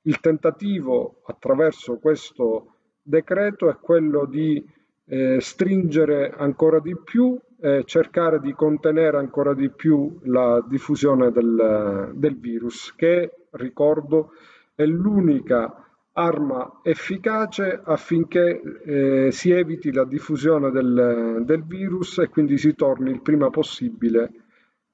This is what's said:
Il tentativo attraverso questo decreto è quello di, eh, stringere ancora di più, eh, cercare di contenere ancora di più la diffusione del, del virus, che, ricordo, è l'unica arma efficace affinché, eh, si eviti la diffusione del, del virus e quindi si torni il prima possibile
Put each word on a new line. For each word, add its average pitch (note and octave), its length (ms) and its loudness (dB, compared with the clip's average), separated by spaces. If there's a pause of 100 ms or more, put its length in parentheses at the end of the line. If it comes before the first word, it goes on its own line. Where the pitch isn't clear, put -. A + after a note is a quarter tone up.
Il D3+ 180 -2
tentativo D#3 1040 -2
attraverso C3+ 720 -2
questo B2 760 -2 (300)
decreto F#3 680 0
è - 100 -2
quello D3+ 460 2
di, D3 400 -2 (400)
eh, C3 360 0
stringere D#3 960 0
ancora D#3 440 2
di F3 180 -6
più, B3 400 0 (220)
eh, C#3 260 0
cercare E3 540 0
di C#3 140 -6
contenere D#3 640 2
ancora C#3 360 -2
di C3+ 160 -2
più D3+ 540 0
la B2 440 2
diffusione C3+ 640 0
del, A2 840 0
del C#3 240 -2
virus, A#2 560 -10
che, E3+ 560 0
ricordo, D3 800 -2 (420)
è D3+ 120 0
l'unica E3 920 0 (380)
arma D3+ 680 -4
efficace G3 1000 -4
affinché, E3+ 760 0 (220)
eh, C3+ 480 2
si - 180 0
eviti E3 420 0
la C3 140 2
diffusione C#3+ 640 0
del, A#2+ 720 0
del D#3+ 200 0
virus F3+ 560 -6
e E3 100 2
quindi C#3+ 300 0
si D3+ 160 2
torni C3 340 0
il B2 140 -6
prima D3 260 2
possibile A#2 840 -2 (640)